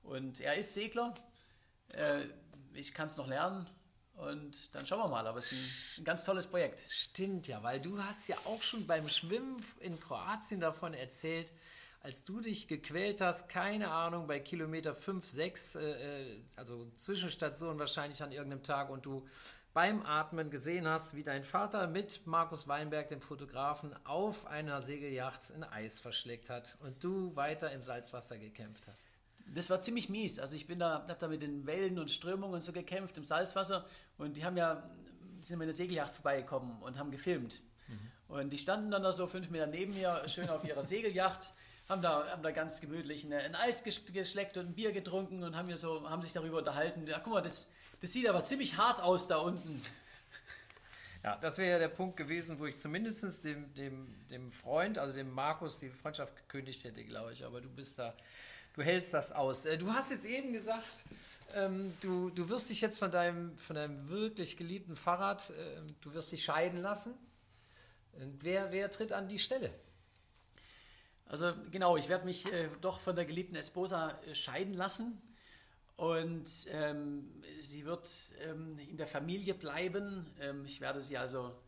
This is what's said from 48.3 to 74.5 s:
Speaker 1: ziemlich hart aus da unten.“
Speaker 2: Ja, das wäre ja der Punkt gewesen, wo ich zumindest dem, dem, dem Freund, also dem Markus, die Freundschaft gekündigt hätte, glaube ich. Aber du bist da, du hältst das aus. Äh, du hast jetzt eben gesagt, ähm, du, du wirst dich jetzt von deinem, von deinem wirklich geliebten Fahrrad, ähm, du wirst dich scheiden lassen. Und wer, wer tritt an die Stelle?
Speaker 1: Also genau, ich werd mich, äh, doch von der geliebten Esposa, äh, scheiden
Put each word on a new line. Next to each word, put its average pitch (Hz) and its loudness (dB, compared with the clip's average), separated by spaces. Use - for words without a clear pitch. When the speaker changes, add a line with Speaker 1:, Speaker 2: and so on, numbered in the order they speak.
Speaker 1:
ziemlich 262 2
hart 226 8
aus 180 8
da 165 6
unten.“ 160 0
Speaker 2:
Ja, - 2
das 160 0
wäre 185 6
ja 175 8
der 160 6
Punkt 180 -2
gewesen, 160 -4
wo 151 -2
ich 135 -4
zumindest 196 0
dem, 147 -6
dem, 135 -8
dem 127 -10
Freund, 165 2
also 139 0
dem 135 -4
Markus, 147 0
die 135 -8
Freundschaft 143 -6
gekündigt 131 -8
hätte, 117 -10
glaube 113 -8
ich. 127 -12
Aber 120 -8
du 127 -12
bist 131 -8
da, 117 -2
du 151 -2
hältst 175 6
das 151 4
aus. 135 4
Äh, 156 4
du 180 0
hast 262 2
jetzt 214 -2
eben 254 -2
gesagt, 220 -2
ähm, 196 2
du, 185 2
du 175 0
wirst 226 2
dich 226 0
jetzt 214 2
von 190 4
deinem, 170 4
von - -6
deinem 147 -2
wirklich 208 0
geliebten 175 -6
Fahrrad, 196 2
ähm, 156 -6
du 147 -10
wirst 156 -4
dich 160 -2
scheiden 175 4
lassen. 208 -2
Und 139 -10
wer, 185 2
wer 196 0
tritt 220 -4
an 196 0
die 196 -2
Stelle? 226 2
Speaker 1:
Also 165 2
genau, 180 8
ich 143 2
werd 185 4
mich, 180 0
äh, 165 2
doch 185 0
von 180 0
der 175 4
geliebten 180 -2
Esposa, 165 0
äh, 151 -8
scheiden 170 0